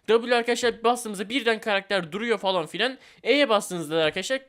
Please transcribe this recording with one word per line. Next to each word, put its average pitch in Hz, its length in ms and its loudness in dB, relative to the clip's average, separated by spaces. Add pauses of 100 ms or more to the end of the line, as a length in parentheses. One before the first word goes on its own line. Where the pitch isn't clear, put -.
W 233 280 4
arkadaşlar 233 480 0
bastığımızda 214 460 -2
birden 226 300 0
karakter 196 520 -2
duruyor 214 260 -2
falan 185 280 -2
filan. 247 320 -4 (260)
E'ye 269 260 4
bastığınızda 175 480 0
da 160 60 4
arkadaşlar 190 460 -2